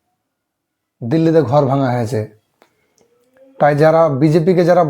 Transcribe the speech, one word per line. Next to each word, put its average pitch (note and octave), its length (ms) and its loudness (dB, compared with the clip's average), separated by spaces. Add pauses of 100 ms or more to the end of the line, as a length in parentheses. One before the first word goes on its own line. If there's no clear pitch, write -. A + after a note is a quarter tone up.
(1040)
দিল্লিতে D#3+ 400 0
ঘর C#3 240 0
ভাঙা C3+ 260 -2
হয়েছে। A2 280 -6 (1400)
তাই D3 240 2
যারা D#3+ 200 4 (160)
বিজেপিকে D#3+ 460 0
যারা F3 260 2